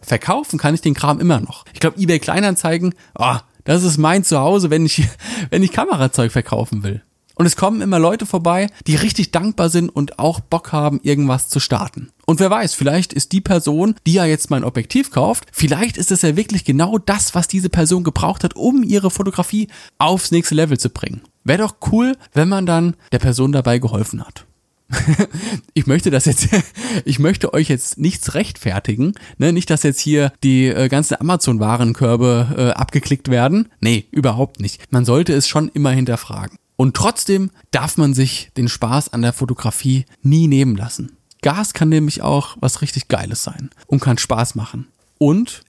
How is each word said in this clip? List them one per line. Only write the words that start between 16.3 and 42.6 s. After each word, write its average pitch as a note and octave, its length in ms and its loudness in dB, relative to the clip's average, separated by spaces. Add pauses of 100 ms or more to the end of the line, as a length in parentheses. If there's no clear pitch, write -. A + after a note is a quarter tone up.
wirklich G3 300 -2
genau E3+ 320 2
das, G3+ 380 -2
was F3 120 0
diese F#3 220 -2
Person F3 340 2
gebraucht D#3 400 -2
hat, E3+ 120 -2
um B3+ 280 2
ihre G3 280 2
Fotografie G3 580 -2 (300)
aufs F3+ 320 0
nächste E3+ 240 2
Level D3+ 240 2
zu A#2 100 -2
bringen. - 320 -10 (240)
Wär D#3+ 140 2
doch G#3+ 160 -2 (160)
cool, B3 260 2 (160)
wenn D#3+ 160 2
man F#3+ 160 0
dann E3+ 300 2 (180)
der B2+ 60 2
Person C3 320 2
dabei B2 260 2
geholfen A2 480 -4
hat. - 200 -20 (440)
<laughs> D3+ 400 0 (440)
Ich - 140 0
möchte E3+ 240 2
das C3 140 2
jetzt, - 240 2 (280)
<laughs> A#3 280 -4
ich C3 140 0
möchte E3 340 0
euch D3+ 160 0
jetzt - 280 -4
nichts - 360 -2
rechtfertigen, B2 800 -2 (240)
ne? D#3+ 160 2
Nicht, - 160 -2
dass D#3 140 0
jetzt C#3+ 160 0
hier D3 320 2 (120)
die, C3 240 4
äh, B2 220 0
ganzen C#3+ 300 0
Amazon-Warenkörbe, A#2+ 1400 0
äh, B2+ 140 2
abgeklickt - 580 -2
werden. C#3 400 2 (100)
Nee, A2 320 0
überhaupt C3 480 -2
nicht. - 320 -8
Man B2 140 2
sollte D3+ 280 2
es C#3 140 2
schon D#3 220 0
immer C#3+ 220 0
hinterfragen. A#2 680 -4 (180)
Und C3 200 2
trotzdem G3 560 0 (200)
darf C3 260 -2
man D3 160 4
sich C3 440 -2
den B2 100 0
Spaß A#2+ 460 -2
an A#2 80 -2
der A#2+ 120 0
Fotografie C3 720 -2 (160)
nie D#3 260 4
nehmen C3+ 280 4
lassen. A#2 420 -8 (240)
Gas F3+ 320 -2
kann D#3 160 2
nämlich D3+ 320 0
auch C#3+ 380 -2
was - 220 -2